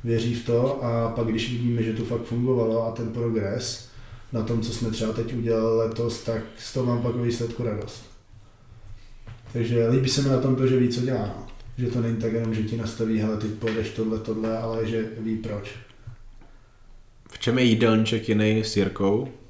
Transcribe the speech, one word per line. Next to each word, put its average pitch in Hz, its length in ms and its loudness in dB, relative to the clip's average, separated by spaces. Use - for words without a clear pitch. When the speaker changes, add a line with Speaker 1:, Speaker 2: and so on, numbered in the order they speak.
Speaker 1:
věří 117 300 2
v - 100 -6
to 120 400 2
a 117 240 0
pak, 113 180 -2
když 113 260 0
vidíme, 117 300 0
že 110 100 0
to 110 120 -2
fakt 117 180 -2
fungovalo 117 640 2
a 113 40 -2
ten 113 180 -6
progres 110 800 -2
na 110 100 -2
tom, 117 180 0
co 110 120 -2
jsme 110 180 -2
třeba 110 220 -2
teď 117 220 -2
udělali 113 440 2
letos, 113 460 0
tak 110 180 -2
z - 140 -12
toho 123 140 0
mám 120 160 2
pak 120 120 0
ve 120 100 -2
výsledku 117 380 -2
radost. 107 420 -4
Takže 117 360 2
líbí 131 200 4
se 139 140 2
mi 139 60 2
na 131 120 4
tom 131 160 2
to, 131 100 4
že 131 100 4
ví, 123 120 4
co 123 120 0
dělá, 123 260 0
no. - 200 -10
Že 123 80 0
to 120 140 0
není 113 160 0
tak 110 160 -2
jenom, 113 220 0
že 107 80 0
ti 113 140 -2
nastaví, 110 420 0
hele, 107 180 2
teď 107 140 -2
pojedeš 110 400 -2
tohle, 110 280 -2
tohle, 113 400 -2
ale 113 280 -2
že 113 180 0
ví 110 160 -2
proč. 104 380 -6
Speaker 2:
V - 80 -16
čem 127 200 2
je 127 60 6
jídelníček 110 640 4
jiný 107 360 4
s - 120 -2
Jirkou 101 520 2